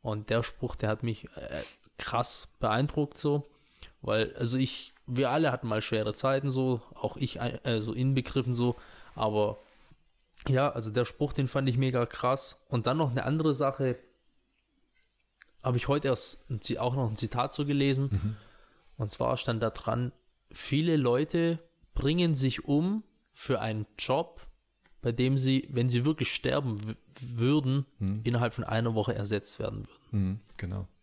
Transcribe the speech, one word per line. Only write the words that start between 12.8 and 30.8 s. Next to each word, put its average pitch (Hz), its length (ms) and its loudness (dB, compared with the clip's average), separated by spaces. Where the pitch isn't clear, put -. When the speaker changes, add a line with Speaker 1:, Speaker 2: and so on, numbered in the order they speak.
Speaker 1:
dann 131 80 2
noch 147 160 2
eine 131 120 0
andere 156 300 2
Sache, 135 420 0
habe 123 140 0
ich 120 100 -2
heute 143 220 2
erst - 420 -4
ein 113 100 -4
Zi-, - 180 -2
auch 123 180 0
noch 127 120 0
ein 107 80 -2
Zitat 123 360 -2
so 147 120 -2
gelesen. 139 480 2
Speaker 2:
Mhm. 104 240 0
Speaker 1:
Und 110 160 -4
zwar 123 240 0
stand 113 260 -2
da 113 80 0
dran, 120 420 -4
"Viele 160 460 0
Leute 156 640 2
bringen 165 400 4
sich 131 300 0
um 180 400 2
für - 280 -2
einen 107 260 -2
Job, - 420 -2
bei 120 120 0
dem 127 260 2
sie, 131 320 2
wenn 127 180 2
sie 120 160 2
wirklich 151 280 0
sterben 123 560 -2
w-, 110 60 -6
würden, 131 680 2
Speaker 2:
Mhm. 101 240 0
Speaker 1:
innerhalb 120 300 2
von - 100 -4
einer 113 300 0
Woche 110 200 2
ersetzt 104 460 -2
werden 104 260 -4
würden." - 120 -20
Speaker 2:
Mhm, 98 300 0
genau. 92 320 -6